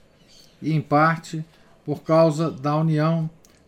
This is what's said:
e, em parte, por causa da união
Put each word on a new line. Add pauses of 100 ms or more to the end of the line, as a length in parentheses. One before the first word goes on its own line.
(640)
e,
em
parte, (400)
por
causa
da
união (400)